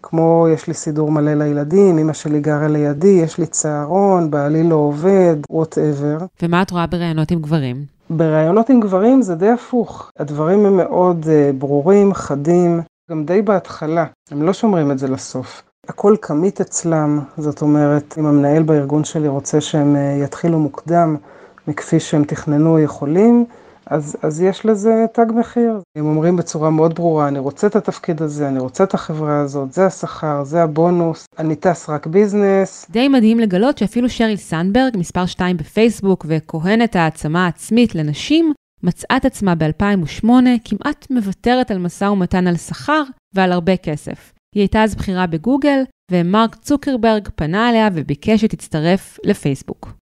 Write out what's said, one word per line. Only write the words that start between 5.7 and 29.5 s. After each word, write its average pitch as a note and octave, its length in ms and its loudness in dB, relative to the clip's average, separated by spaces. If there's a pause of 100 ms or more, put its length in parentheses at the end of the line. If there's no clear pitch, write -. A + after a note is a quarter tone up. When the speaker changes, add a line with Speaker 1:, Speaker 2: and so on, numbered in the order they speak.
Speaker 2:
ומה E3+ 200 0
את G3 80 -4
רואה E3+ 160 -2
בראיונות D#3+ 440 -2
עם E3+ 120 -2
גברים? C#3+ 420 -2 (260)
Speaker 1:
בראיונות E3 600 2
עם B3 100 6
גברים G#3+ 420 2
זה F#3 120 -2
די F3+ 140 0
הפוך. - 680 -4
הדברים D#3+ 480 0
הם G3 100 4
מאוד, F3 540 0
אה, C#3+ 280 4
ברורים, E3+ 560 2
חדים, E3+ 680 0 (300)
גם D#3 140 -6
די F#3 180 0
בהתחלה. E3+ 600 -2 (260)
הם D3 120 -4
לא F3+ 100 2
שומרים F3+ 380 0
את C3+ 80 -2
זה C3+ 100 -4
לסוף. - 540 -10 (260)
הכל G#3 340 2
כמית E3+ 380 -2
אצלם, D#3 600 -2 (160)
זאת D3+ 260 -6
אומרת, D3 560 2
אם D3+ 80 -2
המנהל C#3+ 360 4
בארגון D3 420 2
שלי D3+ 240 -4
רוצה C#3 320 -2
שהם, C#3+ 360 0
אה, C#3 280 -2
יתחילו E3 340 -2
מוקדם D#3 580 0 (520)
מכפי D#3 320 -2
שהם D3 240 0
תכננו D#3 540 0
יכולים, F#3 680 2 (420)
אז, D3+ 360 -4
אז D#3 200 -4
יש F#3+ 240 0
לזה A3 380 2 (100)
תג A#3 200 2
מחיר. A#3 460 -2 (180)
הם D3+ 80 -2
אומרים D#3 300 2
בצורה D#3+ 340 -2
מאוד D#3+ 240 2
ברורה, D#3+ 340 0
"אני C#3 100 -4
רוצה C#3 280 -4
את G#3 100 0
התפקיד F3 460 -4
הזה, D3 260 -4
אני C3+ 100 -2
רוצה C3 260 -2
את F#3+ 100 -2
החברה D#3 460 -4
הזאת, C#3 320 -6